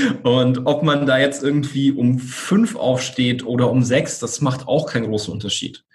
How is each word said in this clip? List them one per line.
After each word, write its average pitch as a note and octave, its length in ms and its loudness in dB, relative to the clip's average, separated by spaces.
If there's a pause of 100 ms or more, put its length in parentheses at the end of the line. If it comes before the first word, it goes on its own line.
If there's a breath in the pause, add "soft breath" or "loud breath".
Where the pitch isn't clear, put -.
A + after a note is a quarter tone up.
(220 loud breath)
Und B2+ 440 2
ob D3 180 0
man C#3+ 200 2
da C3 140 4
jetzt C#3 240 0
irgendwie C#3 480 0
um B2+ 300 2
fünf F#3+ 560 0
aufsteht B2+ 680 0
oder B2 280 2
um B2+ 100 4
sechs, - 380 0
das - 200 -6
macht C3 280 -2
auch D#3 200 0
keinen A2+ 200 -2
großen G#2+ 240 -4
Unterschied. - 520 -8 (100)